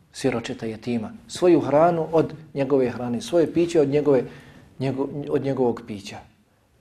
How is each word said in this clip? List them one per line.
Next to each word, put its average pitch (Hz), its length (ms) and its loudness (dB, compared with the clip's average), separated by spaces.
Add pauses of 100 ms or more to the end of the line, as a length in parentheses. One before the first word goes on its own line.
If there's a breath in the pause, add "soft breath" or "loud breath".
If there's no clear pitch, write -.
(140)
siročeta, 120 520 -4
jetima, 117 460 -4 (160)
svoju 175 320 4
hranu 156 520 2
od 160 220 2 (200)
njegove 135 360 2
hrane, 117 320 -6
svoje 170 320 0
piće 170 280 2
od 135 80 2
njegove, 143 340 2 (560 loud breath)
njego-, 131 280 -2 (220)
od 143 140 -2
njegovog 127 440 0
pića, 101 300 -12 (640)